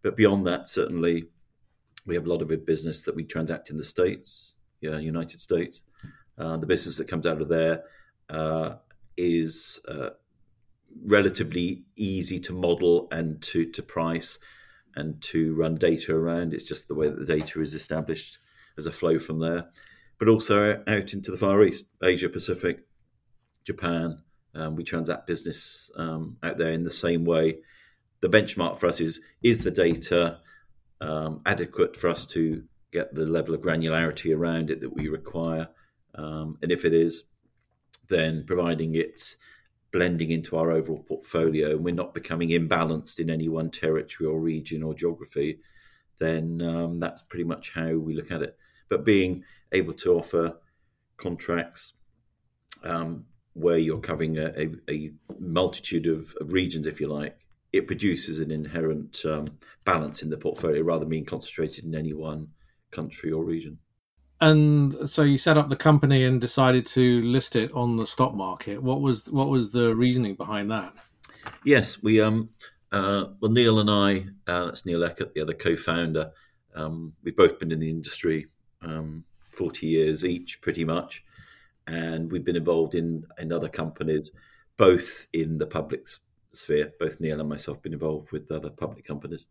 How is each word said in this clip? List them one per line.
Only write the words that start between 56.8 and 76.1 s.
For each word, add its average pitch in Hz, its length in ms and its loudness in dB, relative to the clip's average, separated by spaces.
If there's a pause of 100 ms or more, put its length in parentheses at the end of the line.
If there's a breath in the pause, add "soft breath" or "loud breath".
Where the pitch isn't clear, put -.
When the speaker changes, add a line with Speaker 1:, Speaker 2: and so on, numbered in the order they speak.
Speaker 1:
if 76 120 -8
you 73 80 -2
like, 73 300 -6 (360)
it 95 140 2
produces 85 520 -2
an 78 100 -2
inherent, 78 760 -4
um, 78 320 -4 (260 soft breath)
balance 78 380 0
in 78 80 -6
the 78 80 -4
portfolio 78 440 0
rather 82 200 2
than 78 80 -4
being 80 160 -2
concentrated - 600 -6
in 80 100 -6
any 78 180 -4
one 78 340 -8 (440)
country 80 400 -8
or 80 120 -2
region. 82 340 -6 (600)
Speaker 2:
And 147 720 6
so 156 140 4
you 143 120 6
set 151 220 6
up 143 100 4
the 135 80 0
company 139 480 8
and 127 160 4
decided 127 480 4
to 123 360 6
list 123 320 2
it 113 180 2
on 120 240 0
the 113 80 0
stock 127 300 0
market. 95 460 -6
What 135 200 0
was, 127 300 0
what 139 180 2
was 123 220 2
the 117 240 4
reasoning 123 400 2
behind 101 340 -6
that? 101 240 -4 (720 loud breath)
Speaker 1:
Yes, 139 380 4
we, 110 180 6
um, 110 280 2 (420 loud breath)
uh, 98 340 0 (160)
well, 110 100 2
Neil 117 280 6
and 104 100 4
I, 101 380 4 (220)
uh, 87 160 0
that's - 200 -10
Neil 85 180 2
Eckert, 82 300 -4
the 76 80 -2
other 80 140 -2
co-founder, 82 760 0 (440 soft breath)